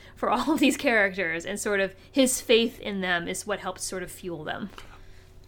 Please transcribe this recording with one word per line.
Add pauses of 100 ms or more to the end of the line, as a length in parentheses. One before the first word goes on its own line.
(160)
for
<laughs>
all
of
these
characters,
and
sort
of (160)
his
faith
in
them
is
what
helps
sort
of
fuel
them. (760)